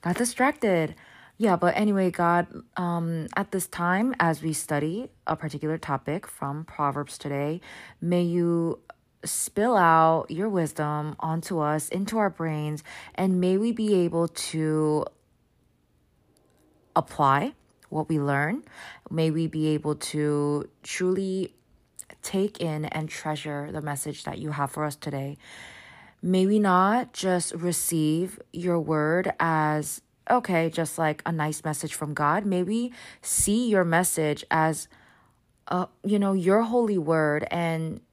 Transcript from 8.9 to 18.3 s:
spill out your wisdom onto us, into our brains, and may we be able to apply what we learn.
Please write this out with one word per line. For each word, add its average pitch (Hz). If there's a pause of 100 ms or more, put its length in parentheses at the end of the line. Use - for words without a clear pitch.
spill -
out 160
your 190
wisdom 151
onto 160
us, 151
into 214
our 208
brains, 151 (300)
and 185
may 185
we 226
be 220
able 170
to 156 (1900)
apply 151 (340)
what 156
we 156
learn. 143 (480)